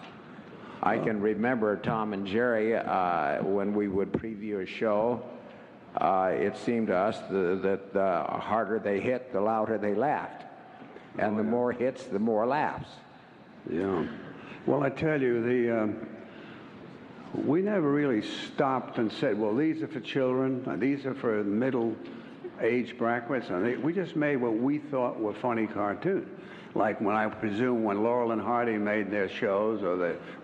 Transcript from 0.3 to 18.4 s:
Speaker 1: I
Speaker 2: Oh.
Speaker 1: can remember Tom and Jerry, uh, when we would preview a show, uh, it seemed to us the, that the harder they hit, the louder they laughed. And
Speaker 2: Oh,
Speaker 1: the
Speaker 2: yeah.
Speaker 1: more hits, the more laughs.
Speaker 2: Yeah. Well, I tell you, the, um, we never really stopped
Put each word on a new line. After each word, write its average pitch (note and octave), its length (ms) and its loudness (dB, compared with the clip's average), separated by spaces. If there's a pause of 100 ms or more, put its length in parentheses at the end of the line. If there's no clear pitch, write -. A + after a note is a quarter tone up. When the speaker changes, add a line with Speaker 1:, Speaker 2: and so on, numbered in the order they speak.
Speaker 1:
I G#2+ 160 4
Speaker 2:
Oh. C#3 60 0
Speaker 1:
can A2 180 0
remember G#2+ 540 2
Tom A2 380 -2
and G2 120 -4
Jerry, A2+ 500 2
uh, E2+ 680 2
when G2+ 320 0
we G#2 140 2
would F#2+ 220 0
preview G#2 520 -4
a - 20 -6
show, A2 560 0 (760)
uh, F#2 360 4
it F2+ 240 0
seemed A#2 300 0
to G2 80 2
us G#2 240 2 (100)
the, F#2+ 320 2
that F#2+ 320 0
the F#2+ 300 2 (160)
harder G#2+ 400 0
they G2+ 200 0
hit, B2 340 -2
the F#2+ 80 2
louder A2 360 2
they G#2 160 0
laughed. A2 520 0 (720)
And G#2 140 2
Speaker 2:
Oh, G#2+ 40 0
Speaker 1:
the A2 60 2
Speaker 2:
yeah. G#2+ 140 0
Speaker 1:
more B2 160 2
hits, B2+ 320 -2
the G2+ 140 -2
more A2 280 2
laughs. C3 420 0 (800)
Speaker 2:
Yeah. F2+ 360 0 (600)
Well, C3+ 180 4
I C#3 60 2
tell D#3 320 0
you, A#2+ 220 4
the, A#2+ 400 4
um, G#2 240 -2 (1400)
we D3 160 4
never G3 300 2
really C#3 300 4
stopped - 760 -2